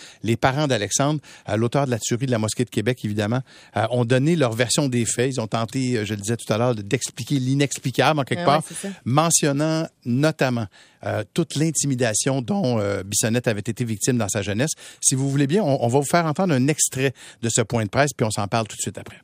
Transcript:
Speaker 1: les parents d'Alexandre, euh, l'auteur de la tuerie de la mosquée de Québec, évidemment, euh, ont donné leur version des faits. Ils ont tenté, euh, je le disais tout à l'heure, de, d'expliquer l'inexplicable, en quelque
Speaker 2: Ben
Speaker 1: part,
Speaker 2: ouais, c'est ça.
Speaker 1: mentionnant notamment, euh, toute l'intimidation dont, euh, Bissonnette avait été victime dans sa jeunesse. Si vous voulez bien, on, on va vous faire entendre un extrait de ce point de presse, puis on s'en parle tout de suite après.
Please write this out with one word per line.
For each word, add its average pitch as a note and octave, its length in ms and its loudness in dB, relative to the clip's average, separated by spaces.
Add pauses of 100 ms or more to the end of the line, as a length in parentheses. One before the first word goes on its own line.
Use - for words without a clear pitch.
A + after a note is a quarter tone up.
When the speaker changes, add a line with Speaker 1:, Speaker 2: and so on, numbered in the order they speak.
(240)
Speaker 1:
les A2+ 120 0
parents C#3+ 320 2
d'Alexandre, C#3 540 0 (260)
euh, G2 80 -2
l'auteur A#2 300 2
de B2+ 60 0
la A#2 80 0
tuerie A#2+ 260 -2
de B2+ 60 0
la A#2+ 60 2
mosquée G#2+ 280 -2
de - 40 -6
Québec, A2+ 360 -2
évidemment, G#2+ 340 0 (380)
euh, A2 140 2
ont B2 120 2
donné C3 320 2
leur C3+ 160 2
version B2 380 0
des A#2+ 160 0
faits. C3 280 0
Ils B2+ 60 -6
ont A2 80 -4
tenté, B2 500 -2
euh, G#2 80 -2
je G#2 100 -4
le G#2 40 -4
disais G#2 160 -2
tout - 160 -4
à G#2+ 60 2
l'heure, B2 180 2
de, G#2 60 -6
d'expliquer A#2+ 580 -4
l'inexplicable, C3+ 800 0
en C3+ 60 2
quelque D3 160 -4
Speaker 2:
Ben F3 40 -2
Speaker 1:
part, D3+ 140 4
Speaker 2:
ouais, D#3 80 -4
c'est E3+ 220 -10
ça. G3 40 -8 (120)
Speaker 1:
mentionnant D#3 800 2 (180)
notamment, B2+ 600 2 (380)
euh, G#2 180 -2 (100)
toute - 220 -2
l'intimidation C3+ 840 0
dont, A2+ 380 0
euh, G2+ 240 -2
Bissonnette A2 440 0
avait G#2 140 2
été A#2 240 -6
victime A2+ 320 -2
dans A2 120 -2
sa G#2 120 -4
jeunesse. G#2 300 -2 (300)
Si - 140 4
vous C3+ 140 0
voulez C#3 180 2
bien, F#3+ 160 2
on, C3 200 2
on A#2+ 40 4
va B2 120 4
vous C#3+ 100 2
faire F3 160 4
entendre E3+ 280 2
un B2+ 140 4
extrait C3+ 460 0 (280)
de A2+ 80 -2
ce A#2+ 120 2
point A2+ 240 0
de G2 40 -4
presse, C#3 240 2
puis - 120 -2
on A2 60 0
s'en G2+ 160 -2
parle A2+ 200 -2
tout - 80 -16
de - 60 -8
suite G2+ 160 -8
après. - 260 -14